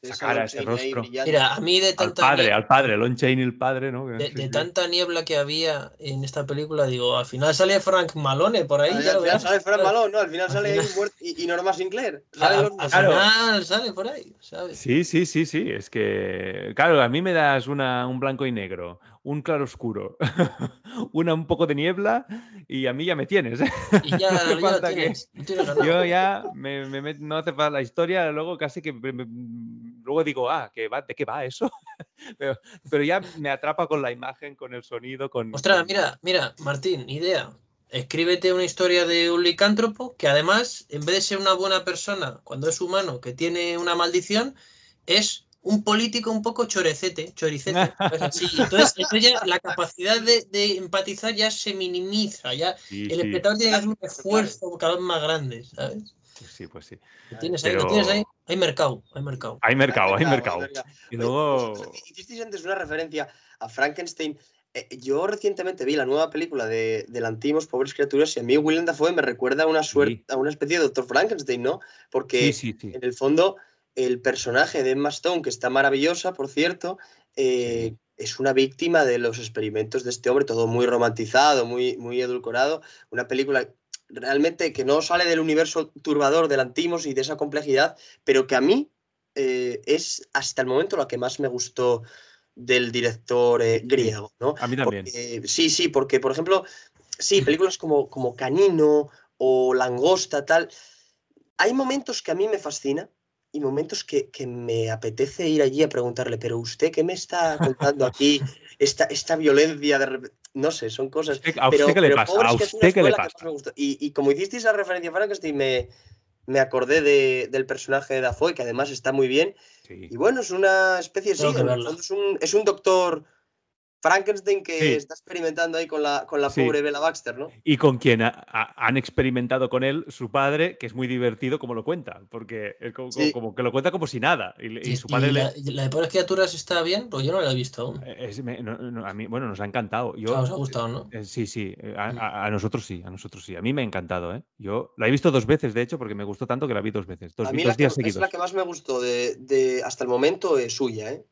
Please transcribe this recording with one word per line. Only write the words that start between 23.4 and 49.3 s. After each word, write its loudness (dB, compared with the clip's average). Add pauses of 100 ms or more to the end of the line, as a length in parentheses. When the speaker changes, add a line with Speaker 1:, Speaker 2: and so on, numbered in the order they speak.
Speaker 1:
¿eh? 2
<laughs> 2
Speaker 3:
Y -2
ya, 2
Speaker 1:
No 4
hace 2
Speaker 3:
ya 2
Speaker 1:
falta 2
Speaker 3:
tienes, 0
Speaker 1:
que -2 (120)
Speaker 3:
lo -14
tienes -2
ganado. 2
Speaker 1:
yo 4
ya 2
me, -8
me -8
met-, -8
no -6
hace -4
falta 0
la -2
historia, 0
luego -4
casi -8
que -8
me, -8
me, -8 (800)
luego 0
digo, -2
"Ah, -4
¿qué -6
va? -6
¿De -12
qué -4
va -6
eso?". -4
<laughs> -20
Pero, -4 (340)
pero 2
ya 2
me -10
atrapa -2
con 0
la -4
imagen, -14
con -16
el -14
sonido, -10
con -6
Speaker 3:
Ostras, 2
Speaker 1:
con -16
Speaker 3:
mira, -2
mira, -2
Martín, -4
idea. -4 (320)
Escríbete 0
una 2
historia 2
de 2
un 2
licántropo 0
que 0
además, 2
en -8
vez 2
de 2
ser -2
una 4
buena 0
persona, -6
cuando -6
es -2
humano, -2
que -10
tiene -2
una -2
maldición, 0 (500)
es 0 (140)
un 0
político 0
un -2
poco -2
chorecete, -2
choricete, 2
Speaker 1:
<laughs> 2
Speaker 3:
¿sabes? 0
Así. -2 (100)
Entonces, 6
entonces 4